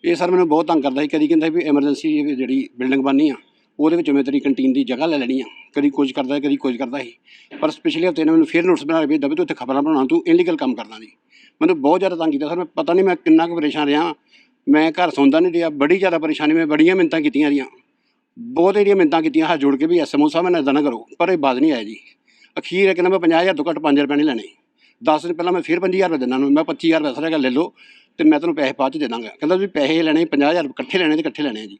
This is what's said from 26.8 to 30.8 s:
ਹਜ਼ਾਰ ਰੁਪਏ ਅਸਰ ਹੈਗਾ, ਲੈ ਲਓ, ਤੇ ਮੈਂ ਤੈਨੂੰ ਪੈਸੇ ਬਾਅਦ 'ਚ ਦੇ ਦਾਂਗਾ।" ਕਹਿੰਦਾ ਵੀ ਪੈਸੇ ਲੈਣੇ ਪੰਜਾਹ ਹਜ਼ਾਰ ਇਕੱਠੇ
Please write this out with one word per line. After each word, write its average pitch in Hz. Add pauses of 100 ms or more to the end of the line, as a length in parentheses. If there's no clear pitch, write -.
ਹਜ਼ਾਰ 160
ਰੁਪਏ 147
ਅਸਰ 143
ਹੈਗਾ, 160
ਲੈ 131
ਲਓ, 156 (460)
ਤੇ 170
ਮੈਂ 165
ਤੈਨੂੰ 165
ਪੈਸੇ 135
ਬਾਅਦ 131
'ਚ 156
ਦੇ 143
ਦਾਂਗਾ।" 120
ਕਹਿੰਦਾ 156
ਵੀ 196
ਪੈਸੇ 160
ਲੈਣੇ 160
ਪੰਜਾਹ 143
ਹਜ਼ਾਰ 170
ਇਕੱਠੇ 135